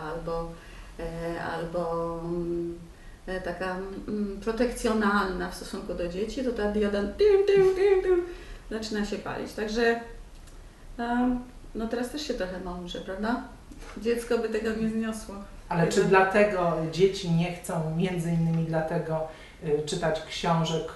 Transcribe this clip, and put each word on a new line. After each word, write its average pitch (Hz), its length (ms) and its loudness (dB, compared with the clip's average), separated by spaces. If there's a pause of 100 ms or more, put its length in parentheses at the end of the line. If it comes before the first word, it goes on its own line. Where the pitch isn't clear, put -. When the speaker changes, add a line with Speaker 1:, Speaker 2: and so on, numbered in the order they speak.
(160)
Speaker 1:
albo, 165 360 -4 (480)
e, 165 420 -6
albo, 165 840 -4
mm, 170 560 -4 (480)
e, 185 140 -6
taka, 185 340 -4 (320)
mm, 202 360 -4
protekcjonalna 208 1040 0
w - 60 -10
stosunku 190 380 -8
do 175 140 -4
dzieci, 214 360 -4
to 247 80 0
ta 208 200 0
dioda 202 300 2
tym, 392 460 6
tym, 381 280 8
tym, 381 280 6
tym 359 220 4 (460)
zaczyna 214 340 -2
się 202 120 -4
palić. - 360 -6
Także, 226 460 2 (1000)
em, 247 420 2 (360)
no 220 120 -4
teraz 247 220 -2
też 302 180 -6
się - 60 -2
trochę 185 260 -4
mądrze, 180 420 -8
prawda? 208 400 -2 (560)
Dziecko 233 400 0
by 220 120 0
tego 220 200 0 (120)
nie 220 80 2
zniosło. 220 460 -4 (340)
Speaker 2:
Ale 170 180 4
czy - 80 2
Speaker 1:
Chyba 185 140 6
Speaker 2:
dlatego 190 640 6 (180)
dzieci 180 400 2
nie 175 240 2
chcą, 160 420 -4
między 170 340 0
innymi 165 340 2
dlatego, 160 640 -2 (360)
y, 151 220 2
czytać 170 440 0
książek, 165 680 0